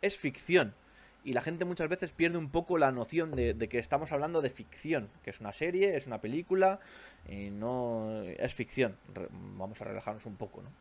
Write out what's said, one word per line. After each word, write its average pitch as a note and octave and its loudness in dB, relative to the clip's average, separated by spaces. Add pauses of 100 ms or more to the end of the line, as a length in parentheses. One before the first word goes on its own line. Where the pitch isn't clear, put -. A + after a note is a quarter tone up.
es G3 0
ficción. D3+ 2 (500)
Y C3 -6
la A#2+ 2
gente E3+ -2
muchas E3 -2
veces F3 -2
pierde E3+ 4
un D3+ -4
poco E3 2
la C#3 6
noción D#3 0
de, A#2+ 2
de A2+ -2
que A#2+ 0
estamos C#3+ 0
hablando D#3 2
de C3 2
ficción, D3 -4 (120)
que - -10
es - -12
una G#2 -6
serie, F3+ 2
es C#3 -4
una A#2 -6
película, F#3+ 4 (460)
y G2+ -8
no, A2 -2
es F#2 -4
ficción. B2+ 0 (180)
Re-, F#2 -8
vamos G2 -10
a G#2+ -8
relajarnos G#2+ -8
un G#2 -12
poco, - -10
¿no? - -16 (120)